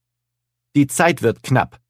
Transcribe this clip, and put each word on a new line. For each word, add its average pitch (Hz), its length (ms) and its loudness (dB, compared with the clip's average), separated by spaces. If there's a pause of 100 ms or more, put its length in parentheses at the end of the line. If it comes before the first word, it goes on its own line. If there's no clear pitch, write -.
(760)
Die 143 120 2
Zeit 165 360 0
wird 113 200 -2
knapp, - 480 -2